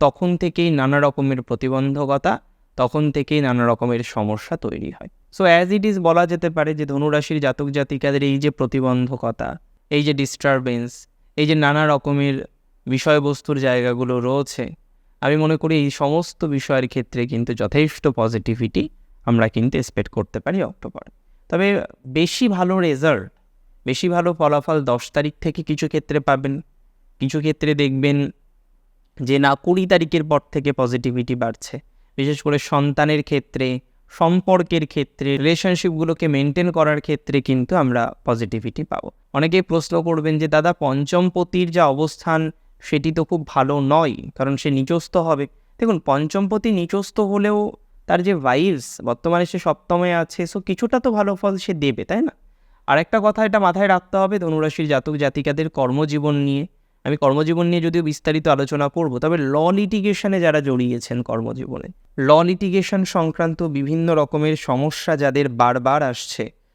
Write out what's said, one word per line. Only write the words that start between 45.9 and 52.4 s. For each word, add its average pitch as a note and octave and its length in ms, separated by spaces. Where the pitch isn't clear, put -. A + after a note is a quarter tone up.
পঞ্চম D#3 500
পতি G#3+ 240
নিচস্থ F#3+ 480
হলেও G#3 520
তার F3 160
যে G3 120
ভাইবস, C#3 680
বর্তমানে E3 460
সে F3+ 120
সপ্তমে F3 560
আছে, E3+ 280
so F3 180
কিছুটা A3 400
তো A#3+ 120
ভালো G3+ 240
ফল G3 200
সে F#3 180
দেবে, C#3 300
তাই A3 180
না? D#4+ 100